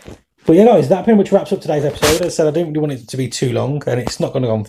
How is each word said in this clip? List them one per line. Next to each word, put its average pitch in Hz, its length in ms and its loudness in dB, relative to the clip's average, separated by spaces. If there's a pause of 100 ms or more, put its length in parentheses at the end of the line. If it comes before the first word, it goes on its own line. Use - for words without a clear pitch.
(460)
But 165 100 6
yeah, 202 100 8
guys, 170 240 4
that 185 140 0
pretty 220 140 4
much 196 140 0
wraps 196 220 0
up - 80 -4
today's 151 240 -2
episode. 151 360 0
As - 0 -
I 175 80 -2
said, 156 180 0
I 151 40 0
didn't 165 180 -2
really 151 100 -6
want 151 140 -2
it 123 160 -12
to - 60 -10
be 127 120 -4
too 123 260 -4
long, 127 320 -4
and 123 140 -2
it's 113 200 -6
not 165 140 -4
gonna 127 140 -2
go 110 80 0
on, 107 140 -4